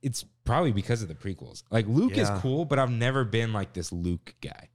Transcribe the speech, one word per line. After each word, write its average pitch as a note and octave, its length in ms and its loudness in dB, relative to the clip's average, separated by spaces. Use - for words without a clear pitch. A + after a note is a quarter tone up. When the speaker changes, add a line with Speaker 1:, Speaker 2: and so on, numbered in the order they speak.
Speaker 1:
it's C3+ 240 -4
probably D3 260 2
because A2 320 0
of F2+ 60 -8
the D#2 80 -10
prequels. - 540 -12
Like, G#2+ 180 2
Luke D#3+ 280 4
is G#2+ 120 2
Speaker 2:
Yeah. G2+ 120 0
Speaker 1:
cool, C#3 260 0
but C#3+ 120 2
I've C3 120 2
never B2 340 2
been, A2+ 280 0
like, G2+ 200 -4
this F2 180 -6
Luke F2 500 -4
guy. - 340 -12